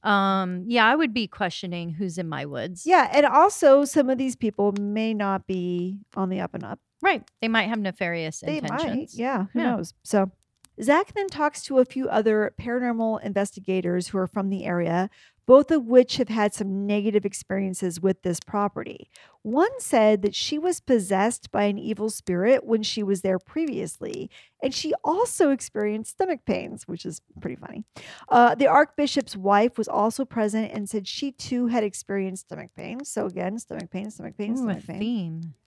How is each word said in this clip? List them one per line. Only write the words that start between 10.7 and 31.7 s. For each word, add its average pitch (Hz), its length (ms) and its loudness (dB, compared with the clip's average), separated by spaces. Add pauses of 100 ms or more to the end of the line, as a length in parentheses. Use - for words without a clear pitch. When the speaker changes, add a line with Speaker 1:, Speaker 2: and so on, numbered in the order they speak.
Speaker 2:
Zach 294 320 2
then 392 140 -4
talks 294 360 -4
to 262 140 2
a 254 60 8
few 262 240 -6
other 214 500 0
paranormal 233 640 -2
investigators 185 840 -2
who 196 100 -4
are 185 80 0
from 196 220 -4
the 190 160 -4
area, 175 460 -2 (400)
both 277 220 10
of 277 140 2
which 254 320 6
have 254 100 0
had 214 260 0
some 196 320 -4
negative 208 400 0
experiences 190 720 -4
with 185 220 0
this 175 160 -2
property. - 720 -6 (320)
One 320 380 2
said 214 420 4
that 202 140 0
she - 220 -4
was 339 200 -2
possessed 202 720 0
by 208 140 0
an 208 120 0
evil 214 320 -4
spirit 202 560 2
when 220 200 0
she 214 180 -4
was 196 200 0
there 190 180 0
previously, - 880 -6 (320)
and 269 100 -2
she 311 300 -4
also 359 480 2
experienced 214 640 -4
stomach 370 320 -2
pains, - 420 -6
which - 180 -10
is 170 160 -10 (200)
pretty 156 160 -10
funny. - 260 -14 (460)
Uh, 240 260 8
the 262 140 4
archbishop's 285 680 2
wife 202 400 2
was 220 120 -4
also 226 360 0
present 220 480 -2
and 208 160 -8
said 202 200 -6
she 277 240 -8
too 247 340 -4
had 233 160 0